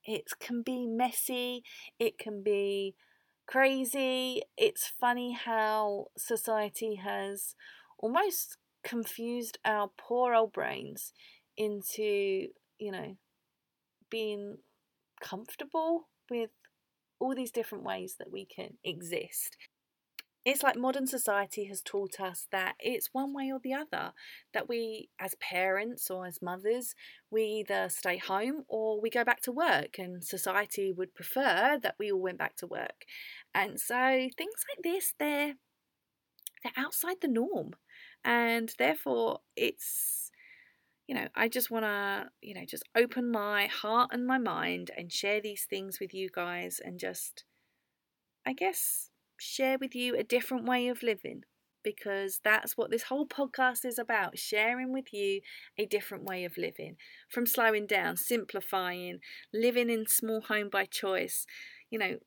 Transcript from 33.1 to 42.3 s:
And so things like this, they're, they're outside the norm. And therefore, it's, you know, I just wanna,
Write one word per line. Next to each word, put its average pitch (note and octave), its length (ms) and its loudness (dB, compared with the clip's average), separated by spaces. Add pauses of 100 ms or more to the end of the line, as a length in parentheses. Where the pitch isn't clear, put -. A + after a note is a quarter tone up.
And G3 260 0
so C4 560 4
things G4 320 -6
like C5+ 140 -10
this, F4+ 360 0
they're, D4 360 0 (1080)
they're A#3+ 140 -6
outside E4+ 460 -2
the D#4+ 60 2
norm. A#3+ 420 0 (520)
And A#3 560 4
therefore, B3+ 600 2 (180)
it's, - 760 0 (760)
you C4 80 -4
know, A#3+ 200 -2
I A3+ 140 4
just A#3 220 0
wanna, G#3 600 -2 (100)